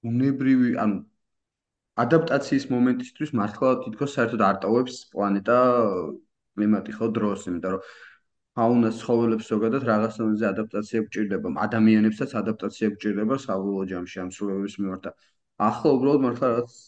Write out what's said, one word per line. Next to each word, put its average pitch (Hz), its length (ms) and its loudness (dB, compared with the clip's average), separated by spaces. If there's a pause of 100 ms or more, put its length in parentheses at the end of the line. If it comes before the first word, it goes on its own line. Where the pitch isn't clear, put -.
ბუნებრივი, 131 680 2
ანუ, 107 220 0 (1000)
ადაპტაციის 139 680 2
მომენტისთვის 123 680 0
მართლა 107 440 0
თითქოს 127 360 -6
საერთოდ 117 300 0
არ 98 160 4
ტოვებს 120 380 0 (100)
პლანეტა 101 500 0 (1000)
კლიმატი, 101 360 0
ხო, 110 160 -4
დროს, 101 360 -2
იმიტომ 90 280 -4
რომ - 140 -6 (680)
ფაუნას, 117 400 2
ცხოველებს 117 520 0
ზოგადად 113 360 0
რაღაც 110 300 0
დონეზე 110 320 0
ადაპტაცია 107 540 -4
გვჭირდება, 101 560 -4
ადამიანებსაც 110 760 2
ადაპტაცია 110 560 -4
გვჭირდება 107 480 -2
საბოლოო 98 480 -4
ჯამში 90 340 -8
ამ 92 120 -8
ცვლილებების 98 460 -6
მიმართ 95 260 -6
და - 100 -10 (480)
ახლა 113 300 2
უბრალოდ 135 320 4
მართლა 123 240 -2
რაღაც 120 300 -2 (120)